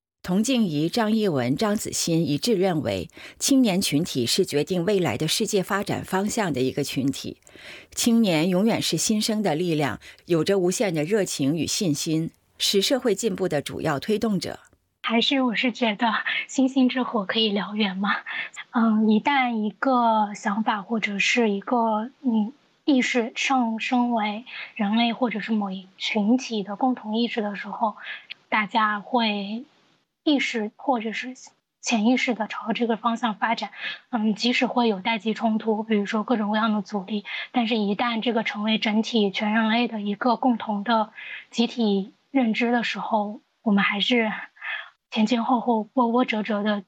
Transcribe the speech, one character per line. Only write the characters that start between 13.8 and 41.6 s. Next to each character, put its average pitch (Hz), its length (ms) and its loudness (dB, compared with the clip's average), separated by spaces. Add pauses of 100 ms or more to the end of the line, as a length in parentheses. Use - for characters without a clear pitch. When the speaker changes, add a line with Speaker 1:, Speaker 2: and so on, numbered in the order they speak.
Speaker 1:
要 147 200 0
推 - 180 -2
动 208 220 0
者。 - 180 -8 (500)
Speaker 2:
还 233 120 2
是 269 200 2
我 247 140 0
是 254 160 0
觉 220 240 0
得 226 180 0 (360)
星 262 200 2
星 262 200 4
之 247 160 0
火 208 200 -2
可 220 140 -2
以 220 140 2
燎 202 240 -4
原 196 200 0
嘛。 196 140 -2 (600)
嗯， 220 360 4
一 214 120 4
旦 262 340 0
一 214 160 -2
个 226 640 2
想 214 300 -2
法 214 180 -2
或 226 160 -2
者 202 220 -4
是 233 280 2
一 196 120 0
个， 226 500 0 (120)
嗯， 220 300 0 (320)
意 262 180 4
识 240 340 -2
上 233 420 0
升 247 320 0
为 214 340 -2 (300)
人 208 220 0
类 233 160 2
或 240 180 -2
者 220 80 -4
是 208 140 -4
某 202 180 -2
一 190 160 -10 (100)
群 214 400 2
体 226 280 -2
的 202 100 -10
共 254 220 0
同 214 200 -6
意 233 120 0
识 233 120 -4
的 208 140 -4
时 196 140 -12
候， 208 280 -4 (520)
大 214 180 0
家 214 320 2
会 214 640 -2 (600)
意 285 160 4
识 220 340 -4
或 254 240 -2
者 220 140 -6
是 254 240 -10 (440)
潜 214 260 0
意 254 100 4
识 247 180 0
地 202 140 -6
朝 - 240 -6
这 226 160 -2
个 226 80 0
方 233 200 -2
向 220 200 -4
发 226 180 0
展。 208 160 -8 (400)
嗯， 220 240 0
即 240 180 0
使 240 140 0
会 240 220 2
有 196 100 0
代 226 220 -2
际 220 140 -2
冲 220 220 0
突， 220 280 -2
比 220 100 0
如 202 100 2
说 214 200 -2
各 247 120 0
种 208 140 -2
各 220 60 0
样 220 160 0
的 208 100 0
阻 196 220 -6
力， 202 200 -6 (280)
但 233 160 0
是 233 80 0
一 202 180 0
旦 233 260 -2
这 233 120 -2
个 220 100 0
成 214 220 -6
为 220 120 0
整 220 260 0
体 214 280 2
全 208 220 -2
人 220 160 2
类 233 180 2
的 226 140 -6
一 202 160 -2
个 240 180 2
共 240 240 2
同 202 240 -4
的 220 300 0 (400)
集 233 160 2